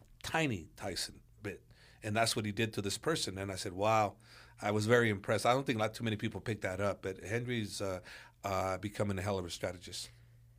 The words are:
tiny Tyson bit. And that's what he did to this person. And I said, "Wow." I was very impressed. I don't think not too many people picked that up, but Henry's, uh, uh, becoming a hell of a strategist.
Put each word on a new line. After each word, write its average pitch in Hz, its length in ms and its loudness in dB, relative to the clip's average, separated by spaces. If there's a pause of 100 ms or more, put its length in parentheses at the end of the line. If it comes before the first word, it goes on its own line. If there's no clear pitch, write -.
(220)
tiny 131 540 0
Tyson - 460 -6 (200)
bit. 98 200 -8 (420)
And 107 120 -2
that's 113 200 4
what 107 100 0
he 104 60 -2
did 107 220 0
to 107 80 -2
this 98 160 -2
person. 131 400 -2
And 98 140 -4
I 92 40 -4
said, 92 180 -6
"Wow." 107 420 4 (460)
I 107 100 0
was 107 140 2
very 117 240 6
impressed. 104 360 2
I 120 80 8
don't 139 120 2
think 113 140 0
not 107 160 0
too - 80 -8
many 107 140 0
people 101 240 -4
picked 104 220 -4
that 92 180 -2
up, 101 200 0
but 95 220 -6
Henry's, 113 580 -2
uh, 95 180 -2 (440)
uh, 95 360 0
becoming 101 380 -2
a 92 40 -2
hell 98 180 0
of 90 60 -4
a 85 40 -6
strategist. - 600 -8 (500)